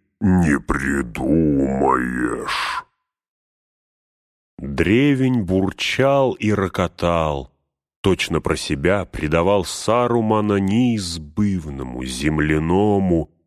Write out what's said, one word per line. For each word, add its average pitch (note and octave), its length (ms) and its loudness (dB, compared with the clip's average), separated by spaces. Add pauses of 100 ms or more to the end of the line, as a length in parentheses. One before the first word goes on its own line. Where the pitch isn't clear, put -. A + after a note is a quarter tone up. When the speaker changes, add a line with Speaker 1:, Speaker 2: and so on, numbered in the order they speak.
(200)
Speaker 1:
не F2 400 2
придумаешь. C2+ 2250 -2 (1700)
Speaker 2:
Древень A#2+ 840 2
бурчал A#2+ 920 0
и G#2+ 180 -2
рокотал, E2+ 1000 -2 (520)
точно E2 400 0
про D#2+ 140 0
себя F2 500 -2
предавал E2+ 580 0
Сарумана A2 920 0
неизбывному F2 1500 -2
земляному D#2 1300 2 (160)